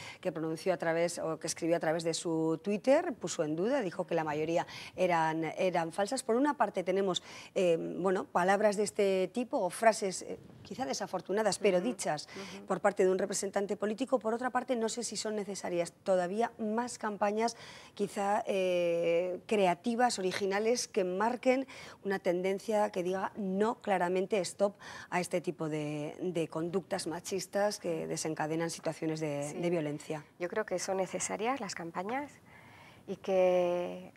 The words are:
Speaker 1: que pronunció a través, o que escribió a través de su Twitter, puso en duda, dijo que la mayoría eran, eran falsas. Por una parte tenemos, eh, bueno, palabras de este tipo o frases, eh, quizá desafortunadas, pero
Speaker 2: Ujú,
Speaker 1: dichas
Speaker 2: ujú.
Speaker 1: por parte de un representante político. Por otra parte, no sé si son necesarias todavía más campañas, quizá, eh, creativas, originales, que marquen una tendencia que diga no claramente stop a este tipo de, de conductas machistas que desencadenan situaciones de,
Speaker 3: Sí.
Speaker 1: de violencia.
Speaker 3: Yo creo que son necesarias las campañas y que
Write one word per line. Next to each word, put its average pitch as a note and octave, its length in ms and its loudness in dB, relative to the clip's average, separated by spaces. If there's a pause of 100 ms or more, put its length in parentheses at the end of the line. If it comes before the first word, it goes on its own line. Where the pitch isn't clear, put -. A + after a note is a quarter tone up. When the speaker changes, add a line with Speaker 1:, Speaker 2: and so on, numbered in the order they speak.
(220)
Speaker 1:
que F3+ 100 -2
pronunció D#3+ 400 0
a E3+ 60 0
través, E3+ 400 0
o D#3+ 200 -2
que - 80 -8
escribió E3 300 0
a E3 40 2
través E3 240 0
de E3 100 0
su D#3+ 500 0
Twitter, C4+ 480 2
puso E3+ 320 -4
en D3+ 100 -2
duda, A#3 280 0
dijo F3+ 240 -4
que - 80 -2
la D#3+ 100 2
mayoría D#3 420 0 (300)
eran, D#3+ 480 2 (140)
eran E3+ 340 0
falsas. G#3 300 -2
Por A3+ 140 2
una C#4+ 180 4
parte G3+ 300 0
tenemos, F#3 380 2 (320)
eh, F3 220 4 (220)
bueno, F#3+ 260 2
palabras G3 540 4
de G#3+ 60 4
este F#3+ 500 2
tipo B3 240 -2
o F#3 100 0
frases, G#3 540 2
eh, - 160 -8 (240)
quizá B3 240 -8
desafortunadas, G3+ 720 0
pero G3 200 6
Speaker 2:
Ujú, F3+ 100 0
Speaker 1:
dichas E3 460 -4
Speaker 2:
ujú. F#3+ 300 -12
Speaker 1:
por F#3 160 -2
parte G3 240 4
de F#3 60 6
un F#3+ 80 2
representante G3+ 580 -2
político. G#3+ 420 0
Por A3 140 -2
otra A#3+ 160 -2
parte, B3 260 -2
no A3+ 140 0
sé G#3+ 160 -4
si G#3 140 -6
son G#3+ 180 -4
necesarias F#3 560 -4 (100)
todavía G3 560 2
más A3+ 380 -2
campañas, G#3+ 600 0 (360)
quizá, G3+ 520 0
eh, F3+ 1000 2
creativas, A3+ 720 2
originales, G3+ 720 0
que F#3+ 160 2
marquen A#3+ 640 2 (380)
una G3 160 0
tendencia G3 720 0
que F#3+ 120 -4
diga F#3+ 340 -2
no G3 460 0
claramente F#3 580 2
stop - 220 -2 (480)
a F3 100 0
este F3 200 -2
tipo D#3+ 280 -4
de, D3+ 520 -4
de E3+ 260 -2
conductas F3+ 600 -4
machistas G3 720 -2
que E3 260 -4
desencadenan D#3+ 640 -2
situaciones D#3+ 480 -4
de, D3 320 -2
Speaker 3:
Sí. - 80 -8
Speaker 1:
de F3 120 0
violencia. D3+ 540 -2 (140)
Speaker 3:
Yo F3 100 -4
creo G#3+ 160 -2
que F#3 140 -2
son F#3+ 200 -2
necesarias F#3 640 -2
las F#3+ 140 -8
campañas G3 560 -6 (760)
y G3 80 -6
que F3+ 1000 2